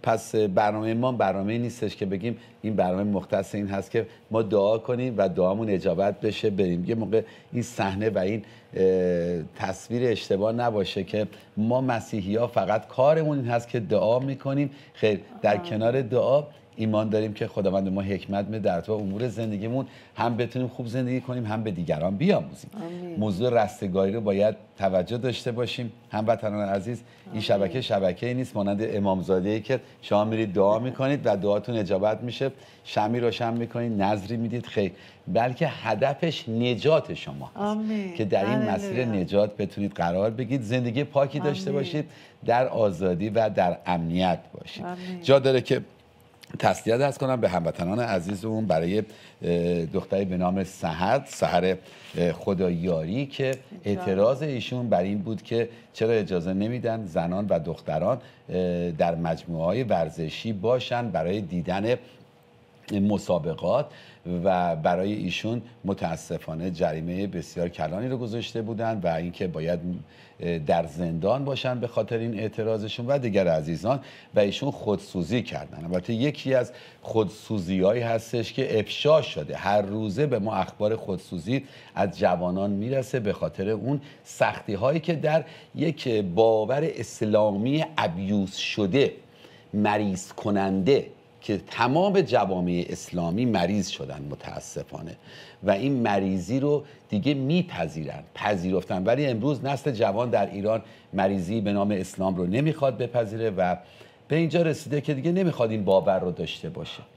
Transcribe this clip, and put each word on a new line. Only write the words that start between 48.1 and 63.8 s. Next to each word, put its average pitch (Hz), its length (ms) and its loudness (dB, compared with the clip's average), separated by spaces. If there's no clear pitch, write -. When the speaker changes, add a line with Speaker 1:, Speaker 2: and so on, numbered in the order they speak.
Speaker 1:
برای، 87 380 2
اه، 87 420 0
دختری 95 400 -2
به 92 120 -4
نام 92 260 0
سحر، 92 600 0
سحر، 87 500 2
اه، 87 140 2
خدایاری 90 920 -2
که 135 260 -4
Speaker 2:
جان. 135 340 -10
Speaker 1:
اعتراض 101 560 2
ایشون 123 480 -4
بر 90 140 4
این 98 140 -2
بود 104 240 -4
که 113 280 -2
چرا 113 180 2
اجازه 92 420 0
نمیدن 110 520 -2
زنان 90 440 -2
و 90 100 4
دختران، 80 580 -2
اه، 87 420 0
در 85 240 0
مجموعه‌های 82 680 -2
ورزشی 82 720 -2
باشن 120 560 0
برای 87 320 0
دیدن 92 540 0
مسابقات 98 960 0